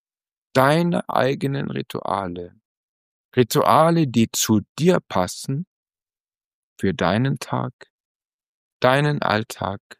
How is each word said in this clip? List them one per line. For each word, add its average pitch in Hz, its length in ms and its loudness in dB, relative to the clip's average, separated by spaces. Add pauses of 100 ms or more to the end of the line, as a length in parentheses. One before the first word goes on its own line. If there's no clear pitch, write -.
(540)
deine 160 560 2
eigenen 135 600 -2
Rituale. 92 840 -8 (800)
Rituale, 147 720 4
die 113 240 2
zu 107 300 0 (180)
dir 175 200 2
passen, 135 680 -6 (1120)
für 98 140 -2
deinen 113 460 0
Tag, 127 340 -6 (1040)
deinen 143 420 2
Alltag 98 600 -4 (180)